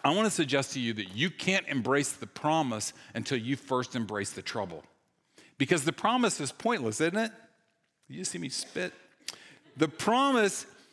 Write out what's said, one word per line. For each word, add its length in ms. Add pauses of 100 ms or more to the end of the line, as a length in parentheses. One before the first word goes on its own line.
I 60
wanna 200
suggest 420
to 80
you 140
that 200
you 160
can't 380
embrace 440
the 140
promise 680 (220)
until 240
you 180
first 380
embrace 360
the 120
trouble. 420 (720)
Because 280
the 80
promise 480
is 120
pointless, 480
isn't 160
it? 160 (760)
You 160
see 140
me 100
spit? 440 (840)
The 120
promise, 760 (280)